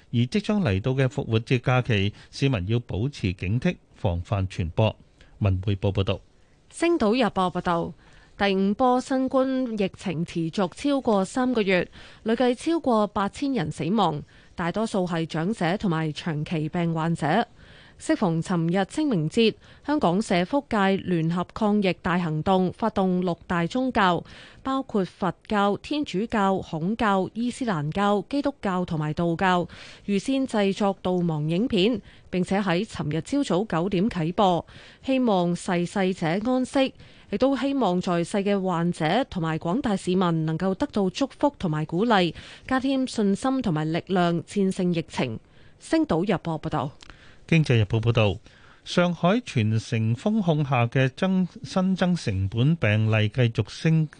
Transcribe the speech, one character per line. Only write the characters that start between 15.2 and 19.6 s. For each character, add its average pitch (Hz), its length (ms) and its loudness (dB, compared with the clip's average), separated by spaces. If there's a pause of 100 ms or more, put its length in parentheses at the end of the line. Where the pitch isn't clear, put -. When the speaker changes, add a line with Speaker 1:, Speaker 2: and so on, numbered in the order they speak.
Speaker 2:
長 170 280 -4
者 180 240 0
同 202 120 -2
埋 160 220 -2
長 151 320 -6
期 156 240 -4
病 170 260 -2
患 160 220 0
者。 160 320 2 (500)
適 320 200 0
逢 165 240 0
尋 170 400 0
日 185 80 0
清 302 180 -2
明 165 220 0
節， 226 240 2 (340)